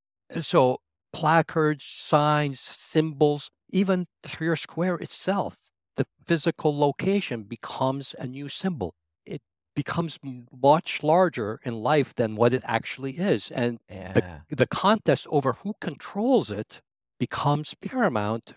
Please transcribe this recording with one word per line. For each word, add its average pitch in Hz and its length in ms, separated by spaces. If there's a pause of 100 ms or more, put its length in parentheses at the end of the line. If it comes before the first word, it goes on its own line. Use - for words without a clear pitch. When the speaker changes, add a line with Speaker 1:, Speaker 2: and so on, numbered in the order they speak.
(300)
Speaker 1:
And 165 140
so 131 360 (340)
placards, 156 720
signs, 147 720
symbols, 147 920 (180)
even 185 380 (140)
Tahrir 160 380
Square 175 360
itself, - 760 (240)
the 135 100 (200)
physical 156 520
location 147 640
becomes 131 760
a 135 80
new 139 220
symbol. 131 460 (300)
It - 160 (340)
becomes 160 500
m-, 123 260
much 139 520
larger 147 600
in 117 120
life 131 400
than 110 200
what 120 180
it 123 120
actually 120 480
is. 156 380
And 120 360
the, - 80 (260)
Speaker 2:
Yeah. 87 180 (100)
Speaker 1:
the 127 180
contest - 640
over 135 240
who 202 260
controls 202 720
it 104 300 (360)
becomes - 580
paramount 117 800